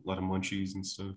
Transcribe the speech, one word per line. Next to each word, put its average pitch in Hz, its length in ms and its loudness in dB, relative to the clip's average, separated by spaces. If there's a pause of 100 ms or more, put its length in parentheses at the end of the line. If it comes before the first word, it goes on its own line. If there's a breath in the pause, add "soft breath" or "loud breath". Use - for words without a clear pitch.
lot 92 140 2
of 92 60 2
munchies 95 500 2
and 95 100 -4
stuff. 98 320 -6